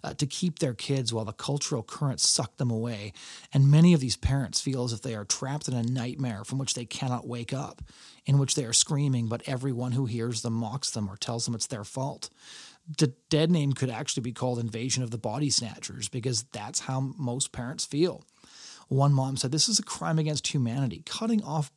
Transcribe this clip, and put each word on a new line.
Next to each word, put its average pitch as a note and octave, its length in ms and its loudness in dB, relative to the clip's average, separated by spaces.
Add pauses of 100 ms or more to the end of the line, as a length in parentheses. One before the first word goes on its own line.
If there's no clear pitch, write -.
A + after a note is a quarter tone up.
uh, - 100 -6
to D3+ 120 0
keep E3 340 -2
their C3 140 0
kids B2+ 380 -2
while A2 120 -2
the G#2+ 80 -6
cultural C#3 500 -2
currents - 460 0
suck - 280 0
them B2+ 140 0
away. A2 440 -4 (380)
And C#3 160 8
many E3 260 10
of D3 60 6
these B2+ 160 -2
parents C3 440 0
feel C3 240 -2
as A#2 80 -2
if G#2+ 100 -6
they A2+ 140 -4
are G#2 80 -8
trapped C3 420 -4
in B2+ 80 -2
a A#2+ 80 0
nightmare B2 640 -2
from C3+ 140 -4
which C3+ 160 -2
they B2 100 -6
cannot B2 420 -4
wake A#2+ 260 -6
up, C3+ 300 -6 (440)
in C#3 120 6
which C3+ 160 4
they C#3 100 0
are A#2 80 -4
screaming, C#3 540 2
but A#2 180 -4
everyone B2+ 480 -2
who C3 140 0
hears A2+ 360 -2
them A#2 100 -2
mocks A2+ 380 -2
them G#2 180 -2
or G2 80 -10
tells A#2 300 -4
them A#2+ 100 -2
it's G#2 100 -4
their G#2+ 160 -8
fault. - 480 -8 (680)
The C#3 160 4 (160)
Dead D#3+ 180 6
Name D3 260 4
could B2+ 160 -2
actually A#2+ 320 -4
be A#2+ 100 -4
called B2 260 -2
Invasion A#2 460 -2
of A2+ 80 -4
the A#2+ 60 -4
Body B2 320 -2
Snatchers, - 580 -4
because A#2+ 340 -2 (100)
that's G#2+ 280 -6
how C3 360 -2
most C3 360 -4
parents B2+ 320 -6
feel. D#3 400 -2 (640)
One C#3 240 6
mom C3+ 240 2
said, B2+ 160 -2
"This D#3 160 2
is G#3 100 4
a G#3 60 0
crime E3 340 -2
against D3+ 300 -2
humanity, B2+ 580 0
cutting A3+ 380 0
off D3+ 320 -2